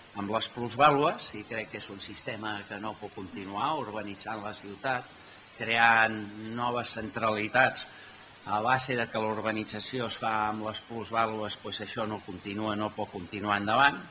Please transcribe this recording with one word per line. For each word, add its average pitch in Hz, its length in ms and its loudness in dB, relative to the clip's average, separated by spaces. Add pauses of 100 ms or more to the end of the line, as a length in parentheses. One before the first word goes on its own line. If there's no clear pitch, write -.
(200)
en 101 80 -2
les 110 240 6
plusvàlues, 143 880 4
i 104 80 -10
crec 110 240 -6
que 107 80 -6
és - 80 -10
un 101 160 -10
sistema 107 540 -6 (100)
que 104 120 -8
no 107 200 -4
pot 101 160 -10
continuar 101 640 -4
urbanitzant 104 640 -6
la 107 80 -6
ciutat, 123 560 -4 (480)
creant 113 600 6 (400)
noves 120 400 0
centralitats 110 920 2 (640)
a 107 80 4
base 127 380 2
de 117 100 2
que 113 140 -2
l'urbanització 110 880 -2
es - 100 -8
fa 113 120 0 (180)
amb 107 160 -4
les 107 220 -6
plusvàlues, 110 720 -2
doncs 107 220 -6
això 113 240 -4
no 107 160 -4
continua, 104 520 -4
no 107 160 0
pot 101 200 -6
continuar 101 480 0
endavant. 135 400 4 (100)